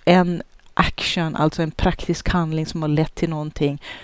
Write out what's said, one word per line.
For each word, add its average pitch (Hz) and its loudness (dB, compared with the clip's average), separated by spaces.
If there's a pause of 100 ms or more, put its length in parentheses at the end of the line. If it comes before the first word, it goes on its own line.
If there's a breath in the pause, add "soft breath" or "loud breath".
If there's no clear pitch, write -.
en 175 4 (320)
action, - -2
alltså 156 0
en 160 -2
praktisk - -2
handling 160 0
som 165 -6
har 156 0
lett 156 2
till 165 -2
någonting 151 -2 (220 loud breath)